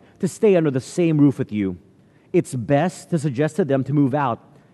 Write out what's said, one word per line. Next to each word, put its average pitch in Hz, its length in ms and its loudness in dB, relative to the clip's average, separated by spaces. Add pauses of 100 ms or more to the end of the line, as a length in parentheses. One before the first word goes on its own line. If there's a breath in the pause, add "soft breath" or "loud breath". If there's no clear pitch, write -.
(220 soft breath)
to 190 60 -2
stay 202 280 2
under 160 160 2
the 127 100 -2
same 165 380 0
roof 139 180 6
with - 140 -6
you. 95 260 -4 (540 soft breath)
It's 160 240 0
best 143 560 -2
to 170 80 0
suggest 147 380 -4
to - 80 0
them 135 180 0
to 135 100 -6
move 139 220 2
out, 123 280 -4 (300 soft breath)